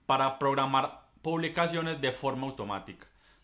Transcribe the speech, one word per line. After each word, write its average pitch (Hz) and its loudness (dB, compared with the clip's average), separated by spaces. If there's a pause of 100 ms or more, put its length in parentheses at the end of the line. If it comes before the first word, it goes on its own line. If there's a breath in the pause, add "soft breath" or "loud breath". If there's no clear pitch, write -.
para 135 2
programar 135 0 (120)
publicaciones 165 0
de 131 0
forma 131 -4
automática. 104 -8 (380 soft breath)